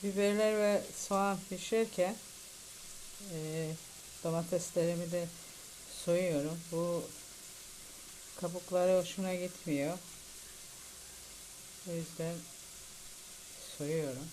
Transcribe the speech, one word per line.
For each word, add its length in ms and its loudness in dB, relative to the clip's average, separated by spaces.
Biberler 540 6
ve 240 8
soğan 420 4
pişerken, 680 2
e, 340 0
domateslerimi 880 2
de 140 2
soyuyorum. 540 4
Bu 300 2
kabukları 600 6
hoşuma 340 0
gitmiyor. 640 0
O 20 0
yüzden 420 -2
soyuyorum. 540 0